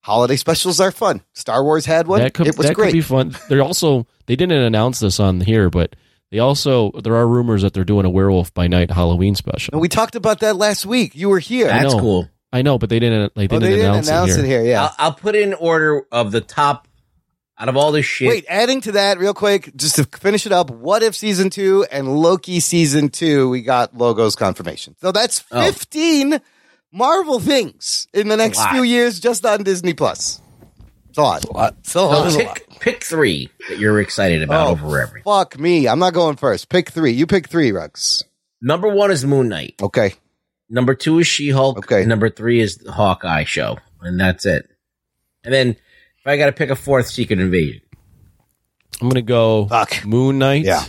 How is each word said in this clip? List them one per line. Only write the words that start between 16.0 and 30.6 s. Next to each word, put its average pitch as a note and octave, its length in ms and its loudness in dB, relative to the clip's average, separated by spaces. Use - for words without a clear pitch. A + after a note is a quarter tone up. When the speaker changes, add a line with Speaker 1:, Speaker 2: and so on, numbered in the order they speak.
Speaker 3:
of A#2 200 -2
the A2+ 100 0
top C#3+ 460 -2
out A2 80 -4
of B2+ 80 -2
all D3 160 2
this D3 140 0
shit. B2+ 240 -2
Speaker 1:
Wait, G3+ 180 0
adding A#3 340 0
to G#3+ 120 -8
that G3 260 0
real G3 140 0
quick, G3+ 420 -2
just D3 220 -2
to C#3+ 80 2
finish G3+ 400 -2
it G3+ 80 -4
up, E3+ 180 0
What E3 320 -2
If A3 100 0
season F#3+ 360 -2
two G3 420 2
and C#3 160 -6
Loki F3 440 2
season D3 480 0
two, C#3+ 400 0
we B2+ 120 -4
got B2 360 0
logos A2+ 400 0
confirmation. F#2 640 -6
So F#3 100 -2
that's A3 400 -2
Speaker 3:
Oh. - 100 -2
Speaker 1:
fifteen D4+ 760 0
Marvel D4+ 480 0
things - 760 -2
in G#3 140 0
the G#3+ 80 2
next A3 200 0
Speaker 3:
A A3 40 0
lot. G#3 100 2
Speaker 1:
few C4 100 0
years A#3+ 380 0
just A#3+ 260 -2
on G#3 160 0
Disney F3+ 320 -2
Plus. - 480 -4